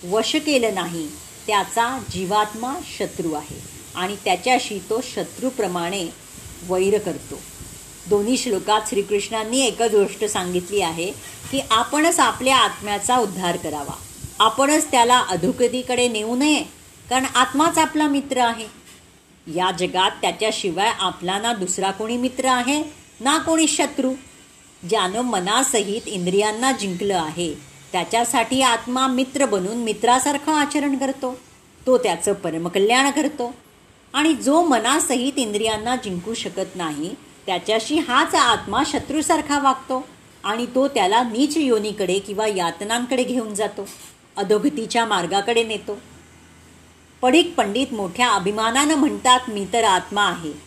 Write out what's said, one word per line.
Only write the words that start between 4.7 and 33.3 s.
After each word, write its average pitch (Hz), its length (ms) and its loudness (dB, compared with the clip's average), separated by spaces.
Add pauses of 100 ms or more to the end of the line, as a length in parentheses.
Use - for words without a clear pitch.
तो 220 120 0 (120)
शत्रूप्रमाणे 185 960 -4 (600)
वैर 190 300 2
करतो. 175 440 -6 (680)
दोन्ही 208 280 2
श्लोकात 214 520 0
श्रीकृष्णांनी 220 760 0
एकच 220 260 0
गोष्ट 208 340 2
सांगितली 180 560 -2
आहे 170 300 -4 (400)
की 269 100 -2 (100)
आपणच 302 480 2
आपल्या 254 380 2
आत्म्याचा 208 600 0
उद्धार 180 400 -2
करावा, 151 360 -6 (460)
आपणच 277 520 4
त्याला 247 280 6
अधोगतीकडे 247 880 0
नेऊ 220 280 -2
नये, 285 280 2 (460)
कारण 262 160 2 (100)
आत्माच 294 420 4
आपला 302 300 2
मित्र 277 300 0
आहे. 226 500 -2 (680)
या 180 160 2
जगात 180 400 0
त्याच्याशिवाय 202 880 -2
आपला 185 400 -2
ना 233 140 -2
दुसरा 190 380 -2
कोणी 220 260 -4
मित्र 254 280 -2
आहे 262 380 2 (360)
ना 277 180 2
कोणी 320 300 2
शत्रू. 277 460 0 (760)
ज्यानं 202 320 0
मनासहित 214 840 0
इंद्रियांना 208 680 0
जिंकलं 196 460 -2
आहे 160 360 -4 (380)
त्याच्यासाठी 233 680 0
आत्मा 254 460 2
मित्र 262 380 0
बनून 208 320 -2
मित्रासारखं 254 760 2
आचरण 285 460 0
करतो, 262 420 -4 (480)
तो 254 100 6
त्याचं 196 360 2
परमकल्याण 190 800 2
करतो. 262 420 -2 (600)